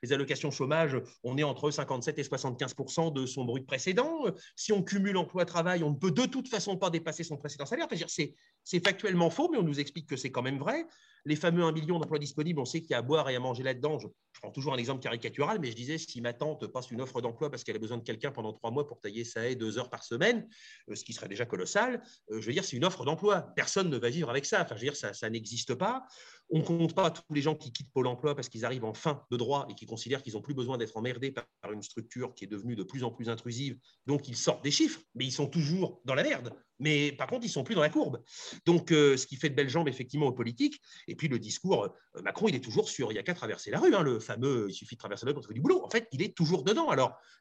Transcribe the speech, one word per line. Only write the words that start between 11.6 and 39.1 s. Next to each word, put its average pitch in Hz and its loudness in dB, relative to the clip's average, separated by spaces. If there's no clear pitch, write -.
un 160 4
million 160 0
d'emplois 151 -2
disponibles, 151 -2
on 120 0
sait 165 -4
qu'il 165 -6
y 143 2
a 120 2
à 120 -2
boire 135 2
et 127 0
à 123 0
manger 127 -2
là-dedans. 131 0
Je, 110 -10
je - -20
prends 98 -10
toujours 135 -4
un - -2
exemple 127 -2
caricatural, 123 -2
mais 135 -4
je 110 -8
disais, 127 -6
si 139 -10
ma 120 -2
tante 147 -4
passe 123 -8
une 117 -6
offre 127 -6
d'emploi 123 -4
parce 123 -10
qu'elle 107 -4
a - -4
besoin 110 -6
de 113 -6
quelqu'un 120 -4
pendant 110 -6
trois 113 -6
mois 143 0
pour - -14
tailler 107 -6
sa 117 -4
haie 131 -2
deux 110 -2
heures 123 -4
par - -12
semaine, 202 2
euh, 107 -8
ce - -12
qui 113 -12
serait - -10
déjà 104 -4
colossal, 208 0
euh, 107 -4
je 95 -6
veux 120 -2
dire, 185 0
c'est 143 -6
une 131 0
offre 185 0
d'emploi. 175 4
Personne - 0
ne 139 2
va 117 2
vivre 151 -2
avec 135 0
ça. 196 2
Enfin, - -4
je 107 -8
veux 123 -2
dire, 143 -2
ça, 101 -6
ça 110 -4
n'existe 113 -4
pas. 233 0
On 156 4
compte 170 2
pas 190 6
tous - -10
les 147 2
gens 151 2
qui 135 -12
quittent - -10
Pôle 127 4
emploi 135 0
parce 139 -8
qu'ils 117 -4
arrivent 120 -2
en 110 -2
fin 143 -2
de 123 -2
droit 135 0
et 101 -12
qui - -18
considèrent 120 -4
qu'ils 110 -10
n'ont 104 -6
plus 147 -6
besoin 127 -2
d'être 117 -4
emmerdés 123 -4
par, 113 -8
par 101 -8
une 104 -8
structure 120 -10
qui - -16
est 98 -12
devenue 107 -6
de 98 -4
plus 123 -8
en 117 -2
plus 117 -6
intrusive. 120 -6
Donc, 143 0
ils 117 -8
sortent - 0
des 143 0
chiffres, - 4
mais 127 -2
ils 131 -2
sont 143 0
toujours 165 0
dans 131 0
la 147 4
merde. 131 0
Mais 147 4
par 131 -4
contre, 240 -2
ils 175 -4
sont 135 -2
plus 226 0
dans 160 4
la 151 6
courbe. 165 0
Donc, 170 6
euh, 143 10